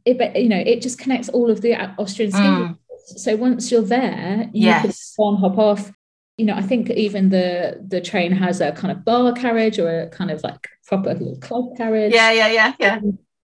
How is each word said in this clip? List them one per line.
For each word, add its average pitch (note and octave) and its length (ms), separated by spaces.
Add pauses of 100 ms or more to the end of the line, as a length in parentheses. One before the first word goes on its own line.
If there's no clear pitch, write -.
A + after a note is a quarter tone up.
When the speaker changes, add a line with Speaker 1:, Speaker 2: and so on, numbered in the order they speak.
Speaker 1:
it, B3+ 120
but, - 180
you A#3 140
know, F#3 160
it A#3 160
just B3+ 180
connects B3+ 300
all A#3+ 200
of F#3+ 120
the A#3 140
Au-, G3 240
Austrian G3+ 320
ski G3 100
Speaker 2:
Mm. F#3 280
Speaker 1:
routes. - 540
So G#3+ 120
once B3 360
you're A#3 100
there, G#3+ 720
you G#3+ 180
can E3+ 140
Speaker 2:
Yes. - 320
Speaker 1:
go G#3 120
and G3+ 100
hop F#3+ 180
off. G#3 340 (460)
You A3+ 80
know, G#3 100
I - 60
think A3 300
even G3 380
the, F3+ 580
the F3+ 140
train F3 300
has F#3 300
a D3 100
kind - 200
of - 120
bar A#3+ 300
carriage A3+ 460
or E3 220
a E3 80
kind F3+ 200
of, D#3 140
like, - 240 (180)
proper G3 280
little C3 240
club B3 400
carriage. A3 360
Speaker 2:
Yeah, A3+ 180
yeah, A3 160
yeah, A3+ 320
yeah. G3+ 180
Speaker 1:
Um, G#3 200 (300)